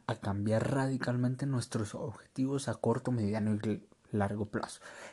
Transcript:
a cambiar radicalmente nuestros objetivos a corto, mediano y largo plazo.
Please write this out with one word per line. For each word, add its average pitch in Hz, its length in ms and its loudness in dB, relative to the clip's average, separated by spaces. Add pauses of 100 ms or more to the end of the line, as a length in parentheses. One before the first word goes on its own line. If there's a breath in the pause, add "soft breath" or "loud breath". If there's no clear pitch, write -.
a - 120 -2
cambiar 107 540 2
radicalmente 127 760 0
nuestros 120 480 -2
objetivos 135 720 -2
a 110 80 0
corto, 120 360 0
mediano 107 440 2
y 104 260 -2 (300)
largo 104 340 2
plazo. - 360 -6 (320 loud breath)